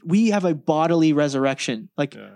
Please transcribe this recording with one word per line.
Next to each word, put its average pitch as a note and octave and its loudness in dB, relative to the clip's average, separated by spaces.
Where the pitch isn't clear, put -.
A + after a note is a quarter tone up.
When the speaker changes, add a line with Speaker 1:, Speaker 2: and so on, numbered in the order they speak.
Speaker 1:
we G#3 2
have G3+ 0
a E3+ 0
bodily D#3+ 2
resurrection. C3+ -2
Like, C#3+ -4
Speaker 2:
Yeah, G#2+ -18